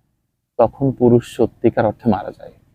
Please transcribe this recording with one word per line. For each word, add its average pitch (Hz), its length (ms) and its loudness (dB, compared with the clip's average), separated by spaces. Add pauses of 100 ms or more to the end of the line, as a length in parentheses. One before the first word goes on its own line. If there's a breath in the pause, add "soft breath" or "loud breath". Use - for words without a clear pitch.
(560)
তখন 120 360 0
পুরুষ 120 320 2 (120)
সত্যিকার 113 500 -2
অর্থে 107 240 -8
মারা 98 200 -4
যায়। - 240 -20 (200)